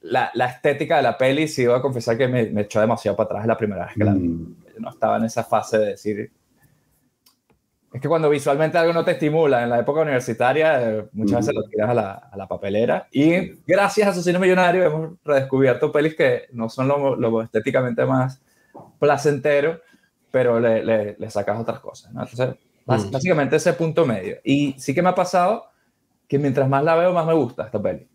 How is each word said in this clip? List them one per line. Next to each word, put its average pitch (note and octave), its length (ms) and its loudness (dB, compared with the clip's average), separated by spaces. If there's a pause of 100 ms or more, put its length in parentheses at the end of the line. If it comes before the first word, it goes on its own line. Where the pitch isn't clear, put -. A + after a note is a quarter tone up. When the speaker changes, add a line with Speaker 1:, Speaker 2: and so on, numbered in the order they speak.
Speaker 1:
la, A2+ 320 -2
la B2 140 0
estética C#3+ 500 0
de C#3 60 2
la A#2+ 140 0
peli, C#3 300 2
sí, C#3+ 140 -4
debo B2 200 4
confesar B2 360 -2
que B2+ 100 2
me, B2 220 0
me G#2 140 -2
echó G#2+ 180 0
demasiado A2 340 0
para G#2+ 140 0
atrás G#2 180 -4
la A2+ 100 2
primera G2 280 -4
vez - 100 -16
que G#2 80 0
la G#2 100 4
vi. F#2+ 60 2
Speaker 2:
Mm. E2 360 -4 (180)
Speaker 1:
Yo A2+ 80 -20
no - 80 -10
estaba A2 280 0
en A2+ 60 0
esa A2+ 220 -4
fase A2 320 -2
de G#2+ 80 2
decir, G#2 460 -6 (1600)
es B2+ 80 -10
que D3 60 -6
cuando D#3+ 220 2
visualmente D3+ 480 0
algo E3 160 2
no E3 120 0
te - 60 0
estimula D3+ 520 2
en A#2+ 60 -2
la A#2+ 100 0
época C#3+ 220 0
universitaria, C3+ 800 0 (100)
eh, G#2+ 220 -4
muchas G#2+ 260 0
veces G#2+ 140 -2
Speaker 2:
Ujú. G#2+ 100 -4
Speaker 1:
lo G#2+ 60 -12
tiras G#2+ 200 -2
a A#2+ 40 2
la, G#2+ 180 -2
a - 260 -18
la G2 100 -12
papelera. G#2+ 640 -2
Y E3 420 0 (120)
gracias G3+ 440 2
a F#3+ 40 -2
su F3+ 80 -4
cine F3 180 0
millonario F#3 440 2
hemos D#3+ 280 -2 (120)
redescubierto C3+ 680 2
pelis D3+ 240 0
que B2+ 360 2
no A2+ 180 -6
son C3 200 -4
lo, C#3 260 0
lo A2+ 260 0
estéticamente B2 640 -2
más C3 360 -2 (580)
placentero, D3 800 2 (520)
pero B2 280 2
le, A2+ 240 2
le, G#2 340 -2
le A2 140 -10
sacas G#2 280 -4
otras A2+ 200 -6
cosas, - 340 -20
¿no? A#2+ 100 -10
Entonces, B2+ 320 -6 (300)
bas-, A2 220 0
Speaker 3:
Mm. G2+ 40 -10
Speaker 1:
básicamente E3 440 0
ese D#3+ 180 2
punto E3 320 0
medio. G2+ 380 -4
Y C#3 340 0
sí - 160 -6
que F3 80 0
me F3+ 80 4
ha F3+ 60 0
pasado F#3 500 0 (640)
que C#3 100 0
mientras C#3 300 2
más C#3 160 2
la E3 120 4
veo, F3+ 180 4
más E3 120 0
me D#3+ 80 2
gusta C3+ 320 0
esta G#2 160 -6
peli. F#2 340 -4